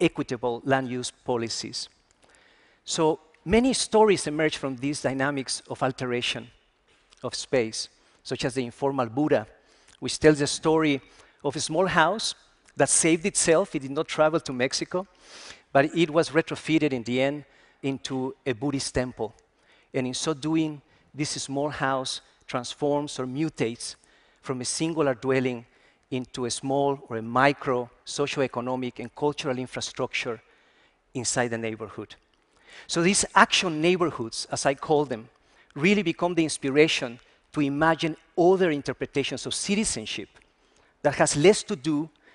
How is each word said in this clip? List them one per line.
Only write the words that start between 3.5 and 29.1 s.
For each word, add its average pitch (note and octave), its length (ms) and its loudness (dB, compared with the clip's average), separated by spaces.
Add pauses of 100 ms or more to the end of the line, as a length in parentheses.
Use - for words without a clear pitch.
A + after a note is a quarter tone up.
stories G#3+ 540 4
emerge D#3 300 0
from C3+ 200 -6
these C#3 260 -4
dynamics C3+ 680 -2
of B2 120 -6
alteration B2 640 -4 (760)
of B2 120 -8
space, - 540 -2 (340)
such - 220 -6
as B2+ 100 -2
the B2+ 100 -2
informal C3+ 420 -2
Buddha, B2 400 0 (540)
which - 180 -6
tells D#3 200 6
the C#3+ 80 0
story D#3 540 2 (420)
of C#3+ 140 -2
a D3+ 40 -6
small D#3+ 260 0
house F3 480 2 (420)
that C#3 120 4
saved E3 360 2
itself. E3+ 500 2
It C#3 80 -4
did C3+ 80 -8
not D3 180 -4
travel D#3 320 2
to - 120 -8
Mexico, C#3 540 -2 (640)
but C#3 220 6
it E3 160 4
was D#3 200 2
retrofitted D3+ 640 0
in B2 120 -4
the B2 180 0
end C#3+ 220 0 (380)
into C3+ 520 -4 (100)
a C3+ 80 -2
Buddhist C3+ 420 -4
temple. B2 400 -4 (600)
And C3 120 -2
in B2+ 80 -6
so D#3+ 200 -2
doing, D#3 480 -2 (320)
this C#3+ 160 -4
small C#3+ 400 -4
house C3+ 500 -2 (260)
transforms C#3+ 720 -2
or C3 80 -4
mutates C3 680 -4 (480)
from B2+ 180 -6
a B2 40 -6
singular D#3 500 0
dwelling B2+ 500 0 (460)
into B2+ 340 -6
a A#2 60 -4
small C#3 480 0 (100)
or A#2 80 -6
a A2 60 -6
micro B2 640 2 (160)
socioeconomic B2+ 920 -4
and A#2 160 -12